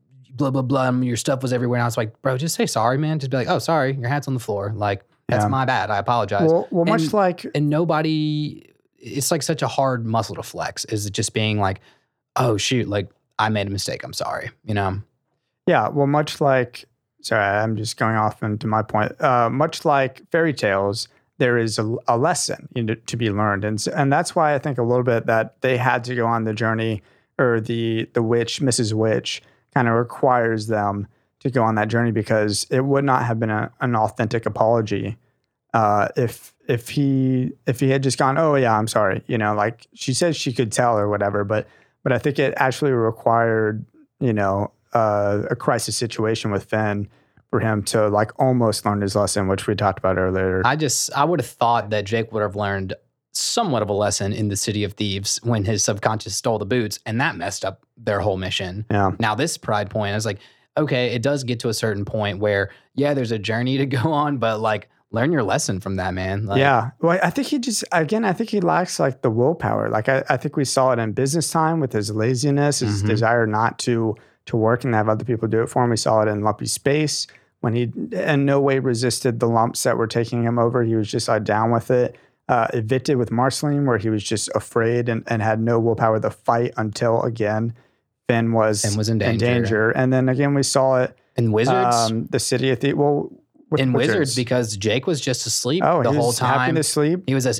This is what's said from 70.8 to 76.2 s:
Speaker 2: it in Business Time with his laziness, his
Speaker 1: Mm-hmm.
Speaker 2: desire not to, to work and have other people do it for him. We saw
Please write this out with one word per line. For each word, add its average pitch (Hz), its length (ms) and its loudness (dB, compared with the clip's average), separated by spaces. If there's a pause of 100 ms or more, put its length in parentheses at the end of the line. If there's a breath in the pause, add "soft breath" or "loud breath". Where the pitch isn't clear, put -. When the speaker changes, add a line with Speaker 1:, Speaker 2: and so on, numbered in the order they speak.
Speaker 2:
it 120 80 2
in 110 140 -2
Business 139 360 0
Time 160 300 2
with 135 140 0
his 107 180 -2
laziness, 131 680 2
his 104 200 0
Speaker 1:
Mm-hmm. 104 80 0
Speaker 2:
desire 113 400 2
not 110 320 0
to, 113 360 0 (300 soft breath)
to - 120 -4
work 113 260 2
and 123 100 0
have 107 160 2
other 110 160 0
people 113 220 -2
do 110 160 2
it 120 40 -2
for 123 160 0
him. 120 60 2
We 113 80 2
saw 110 240 2